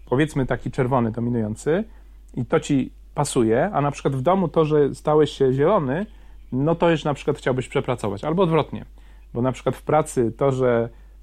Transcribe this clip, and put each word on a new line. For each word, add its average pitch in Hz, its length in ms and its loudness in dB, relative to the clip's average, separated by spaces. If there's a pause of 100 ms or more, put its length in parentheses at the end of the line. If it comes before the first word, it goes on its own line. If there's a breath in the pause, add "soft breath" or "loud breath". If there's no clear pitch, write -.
powiedzmy, 147 360 0
taki 127 260 -4
czerwony, 120 400 0
dominujący 120 720 -2 (500 soft breath)
i 123 120 -4
to 160 140 0
ci 139 320 -2 (220)
pasuje, 135 600 2
a 139 80 0
na 143 100 0
przykład 139 240 -4
w 131 60 -4
domu 180 260 2
to, 160 180 2
że 147 300 2
stałeś 151 360 2
się 131 220 2
zielony, 156 520 2 (460 soft breath)
no 143 240 0
to 170 140 2
już 156 140 0
na 151 100 0
przykład 139 240 -4
chciałbyś 127 300 -2
przepracować. 117 560 -4
Albo 165 200 0
odwrotnie, 160 420 0 (480 soft breath)
bo 120 80 -4
na 127 100 0
przykład - 240 -4
w - 60 -20
pracy 143 560 0
to, 139 140 2
że, 120 380 2 (340 soft breath)